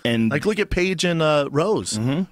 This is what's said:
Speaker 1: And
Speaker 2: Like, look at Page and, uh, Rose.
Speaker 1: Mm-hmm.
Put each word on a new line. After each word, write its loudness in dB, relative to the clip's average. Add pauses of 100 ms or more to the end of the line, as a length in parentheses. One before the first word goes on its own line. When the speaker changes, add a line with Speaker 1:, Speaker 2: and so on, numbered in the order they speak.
Speaker 1:
And 2
Speaker 2:
Like, -2
look 0
at -2
Page 0
and, 0
uh, 2
Rose. 0
Speaker 1:
Mm-hmm. 0